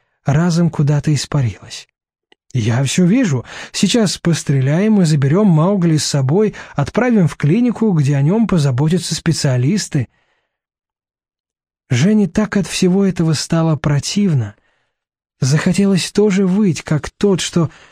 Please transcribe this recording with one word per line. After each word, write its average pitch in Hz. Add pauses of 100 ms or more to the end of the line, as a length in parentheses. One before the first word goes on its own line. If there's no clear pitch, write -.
(240)
разом 165
куда-то 147
испарилась. - (680)
«Я 120
всё 180
вижу. 175 (280)
Сейчас 214
постреляем 160
и -
заберём 156
Маугли 170
с -
собой, 151 (200)
отправим 214
в -
клинику, 226
где 147
о 139
нём 196
позаботятся 156
специалисты». 143 (1800)
Жене 196
так 214
от 196
всего 190
этого 170
стало 165
противно. 143 (840)
Захотелось 175
тоже 202
выть, 185
как -
тот, 196
что - (220)